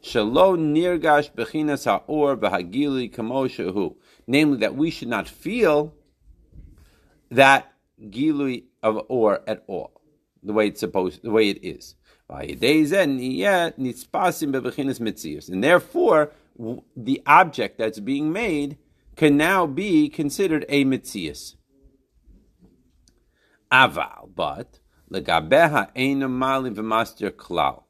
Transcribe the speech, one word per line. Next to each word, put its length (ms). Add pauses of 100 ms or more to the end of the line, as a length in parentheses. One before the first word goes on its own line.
Shelo 560
nirgash 720
bechinas 540
ha'or 500
v'hagilui 760
kamo 360
shehu. 480 (300)
Namely, 320
that 180
we 140
should 180
not 200
feel 680 (1400)
that 420 (280)
gilui 640 (180)
of 260
or 380
at 200
all, 340 (420)
the 100
way 160
it's 120
supposed, 420
the 80
way 180
it 160
is. 300 (340)
And 320 (3000)
therefore, 680 (240)
w-, 260 (140)
the 300
object 520
that's 220
being 320
made 460 (380)
can 200
now 300
be 420
considered 600
a 160
mitzias. 680 (2250)
Aval, 640
but 460 (320)
legabeha 840
eino 360
mali 400
v'master 600
klal. 600